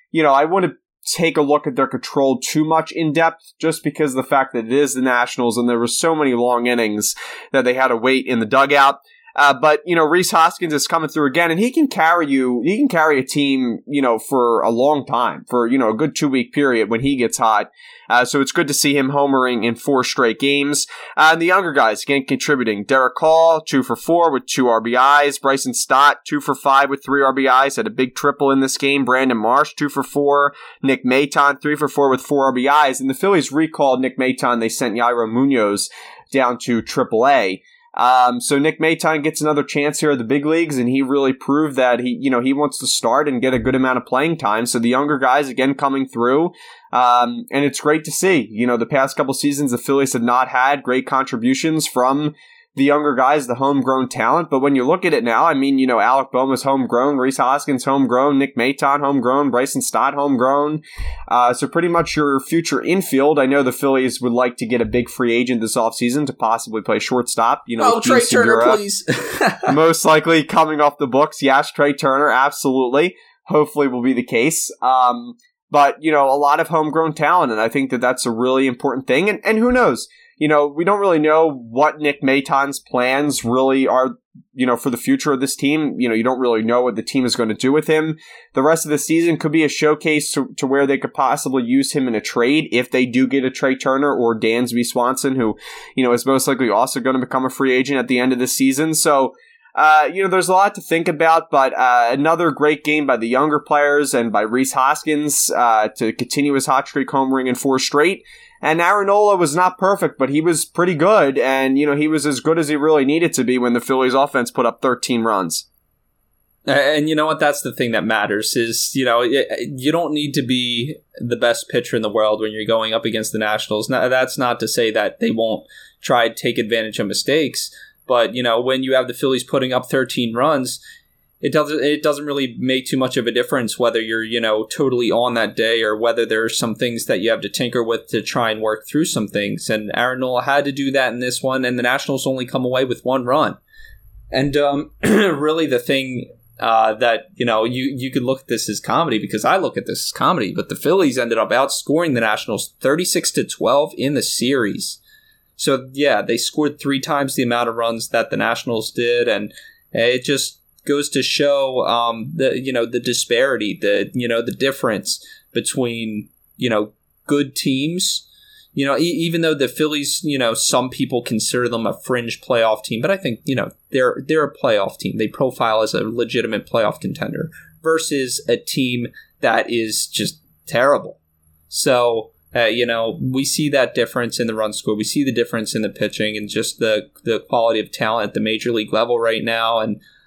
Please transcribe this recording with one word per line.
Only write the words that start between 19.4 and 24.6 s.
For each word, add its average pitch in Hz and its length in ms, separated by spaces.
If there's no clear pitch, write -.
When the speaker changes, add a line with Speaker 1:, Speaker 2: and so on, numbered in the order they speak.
Speaker 1:
in 117 100
four 127 300
straight 117 340
games. 143 480
Uh, 156 160
and 165 80
the 165 60
younger 180 260
guys, 113 300
again, 139 240
contributing. 123 580
Derek 131 320
Hall, 160 460
two 135 200
for 123 140
four 170 340
with 131 140
two 127 240